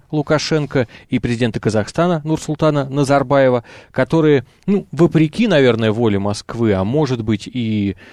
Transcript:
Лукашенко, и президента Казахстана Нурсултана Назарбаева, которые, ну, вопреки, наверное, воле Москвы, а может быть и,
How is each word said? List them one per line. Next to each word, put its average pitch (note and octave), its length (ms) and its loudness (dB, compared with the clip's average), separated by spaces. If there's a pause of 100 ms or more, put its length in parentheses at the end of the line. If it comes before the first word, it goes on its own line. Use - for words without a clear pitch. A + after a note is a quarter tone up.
Лукашенко, D3 800 -2 (220)
и B2+ 100 -2
президента A#2+ 400 -2
Казахстана D3+ 640 -2
Нурсултана D3+ 640 -2
Назарбаева, C3+ 760 2 (260)
которые, D3 540 2 (200)
ну, G3 280 0
вопреки, D#3+ 540 2
наверное, A#2+ 440 4
воле G#2+ 260 0
Москвы, G#2 560 -2
а F#2+ 120 0
может B2+ 380 -2
быть G#2+ 280 -4
и, G#2+ 460 -2 (160)